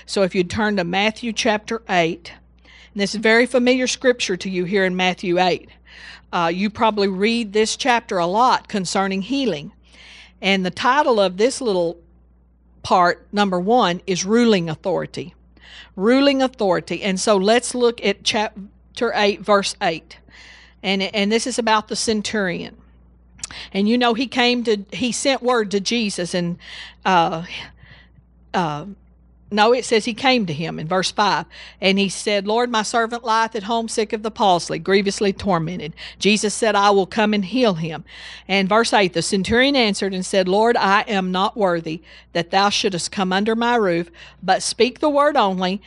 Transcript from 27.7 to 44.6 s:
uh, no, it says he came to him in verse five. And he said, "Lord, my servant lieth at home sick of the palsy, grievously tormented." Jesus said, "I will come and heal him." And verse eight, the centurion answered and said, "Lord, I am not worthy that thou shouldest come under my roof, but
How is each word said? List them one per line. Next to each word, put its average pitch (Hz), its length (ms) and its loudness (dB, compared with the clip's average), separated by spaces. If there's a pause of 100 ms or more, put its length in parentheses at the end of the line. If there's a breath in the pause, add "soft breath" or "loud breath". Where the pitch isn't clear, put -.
uh, 156 320 -2 (640)
no, 214 220 4
it 254 100 0
says 214 220 0
he 240 80 -4
came 247 320 2
to 165 80 -6
him 160 240 -6
in 156 100 -10
verse 180 220 0
five. 185 380 0 (340 loud breath)
And 190 160 2
he 196 100 0
said, 202 380 -2
"Lord, 233 240 0
my 220 140 -2
servant 233 400 -2
lieth 226 320 0
at 214 80 -6
home 226 240 -4
sick 220 260 -4
of 220 80 -6
the 220 80 -6
palsy, 180 480 2
grievously 196 560 0
tormented." 170 600 -4 (240 loud breath)
Jesus 208 340 2
said, 214 220 0
"I 208 160 6
will 196 160 2
come 214 260 0
and 208 100 0
heal 214 300 0
him." 160 320 -8 (420 loud breath)
And 190 220 0
verse 226 240 2
eight, 202 200 4
the 165 100 0
centurion 233 520 0
answered 208 380 0
and 185 100 -6
said, 185 240 0
"Lord, 220 300 2
I 202 240 4
am 190 300 -2
not 185 260 -2
worthy 170 460 -2 (300 loud breath)
that 170 180 -4
thou 196 180 4
shouldest 190 420 -2
come 185 220 -2
under 214 220 0
my 233 200 0
roof, 175 360 0 (320 loud breath)
but 180 180 2